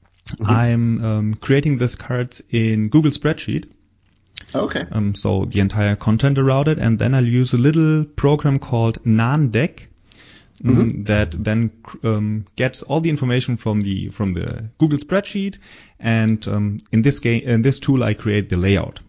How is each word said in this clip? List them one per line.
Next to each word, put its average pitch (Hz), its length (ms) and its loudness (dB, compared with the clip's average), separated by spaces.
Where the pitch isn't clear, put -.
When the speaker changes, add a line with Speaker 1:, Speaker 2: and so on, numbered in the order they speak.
Speaker 1:
Mm-hmm. - 180 -6
Speaker 2:
I'm, 117 580 2
um, 107 300 -2
creating 143 440 0
these 120 180 -2
cards 123 540 -6
in 110 400 0
Google 151 220 4
Spreadsheet. 151 580 -4
Speaker 1:
Okay. 135 380 -4
Speaker 2:
Um, 101 240 -2
so 98 300 -2
the 98 140 -2
entire 104 360 0
content 135 420 2
around 135 300 2
it, 156 100 0
and 113 220 0
then 120 160 0
I'll 127 100 2
use 123 280 2
a 123 40 2
little 156 480 2
program 143 540 0
called 113 440 -2
Nandeck, 120 840 0
um, 117 120 4
Speaker 1:
Mm-hmm. 113 300 0
Speaker 2:
that 104 260 0
then 107 400 -2
cr-, - 260 -10
um, 107 380 -2
gets - 280 -4
all 151 180 -2
the 165 80 0
information 127 480 0
from 107 240 0
the, 95 280 -4
from 95 240 -2
the 85 440 -6
Google 147 220 2
Spreadsheet, 196 580 -4
and, 110 480 0
um, 104 340 -2
in 113 100 4
this 139 180 2
ga-, 117 240 0
in 113 200 2
this 135 160 0
tool 131 240 2
I 107 100 0
create 104 360 -2
the 87 80 0
layout. 90 520 0